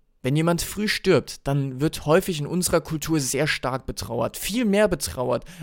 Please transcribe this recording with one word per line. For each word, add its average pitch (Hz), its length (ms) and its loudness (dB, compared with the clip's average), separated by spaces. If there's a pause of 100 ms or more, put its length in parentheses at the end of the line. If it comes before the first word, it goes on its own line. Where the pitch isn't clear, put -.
(220)
Wenn 131 140 0
jemand 165 260 2
früh 208 260 -4
stirbt, - 600 0
dann 139 340 -2
wird 156 240 -4
häufig 165 340 4
in 143 80 -6
unserer 175 340 0
Kultur 160 380 -2
sehr 135 280 0
stark 135 380 -4
betrauert, 117 520 -4
viel 233 280 -2
mehr 208 240 4
betrauert, 127 560 -2 (180)